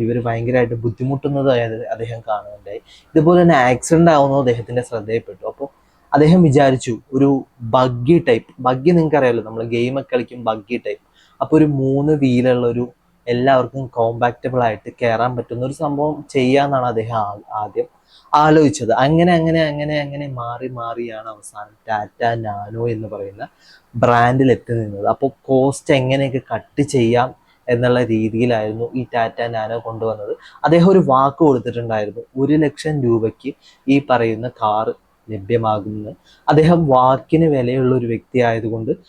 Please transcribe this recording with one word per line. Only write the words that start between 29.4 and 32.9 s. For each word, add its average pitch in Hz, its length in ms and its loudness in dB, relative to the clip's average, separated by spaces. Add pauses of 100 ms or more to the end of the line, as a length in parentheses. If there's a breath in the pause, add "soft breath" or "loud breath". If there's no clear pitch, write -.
നാനോ 113 300 -6
കൊണ്ടുവന്നത്. 113 540 -8 (300 loud breath)
അദ്ദേഹം 170 280 4
ഒരു 190 160 6
വാക്ക് 135 340 2
കൊടുത്തിട്ടുണ്ടായിരുന്നു, 117 840 0 (140)
ഒരു 135 200 0
ലക്ഷം 151 460 -2